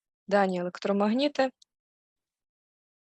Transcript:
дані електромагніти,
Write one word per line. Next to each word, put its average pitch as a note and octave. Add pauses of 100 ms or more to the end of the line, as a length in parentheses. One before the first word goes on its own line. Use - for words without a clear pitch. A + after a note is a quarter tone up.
(280)
дані G3
електромагніти, G#3+ (1500)